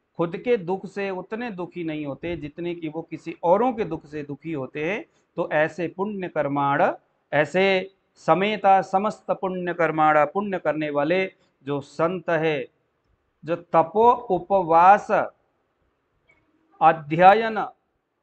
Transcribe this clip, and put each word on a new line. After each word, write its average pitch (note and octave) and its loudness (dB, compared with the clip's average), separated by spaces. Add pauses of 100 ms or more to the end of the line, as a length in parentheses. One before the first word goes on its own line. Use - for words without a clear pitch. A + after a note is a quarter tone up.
(180)
खुद E3+ -4
के A#3+ 0
दुख F#3+ -6
से G3 -8
उतने A3 -8
दुखी F3 -10
नहीं D3+ -6
होते E3 -8
जितने E3+ -10
कि E3 -10
वो D#3 -8
किसी D#3+ -14
औरों G#3 4
के G#3+ -6
दुख D#3+ -8
से D3 -10
दुखी D3 -12
होते D3 -8
हैं। G#3+ -4 (320)
तो E3+ -4
ऐसे D#3 -2
पुण्य G3 -8
कर्माण, C#3+ 0 (400)
ऐसे F#3 2 (360)
समेता F#3+ 4
समस्त G3 -4
पुण्य F3+ -4
कर्माणा, D#3 2
पुण्य F#3+ -4
करने D3+ -2
वाले E3+ 0 (320)
जो C#3+ -4
संत E3+ -4
है, D#3 0 (800)
जो E3 -4
तपो G3+ 4
उपवास F#3 4 (1700)
अध्ययन, F3 2 (560)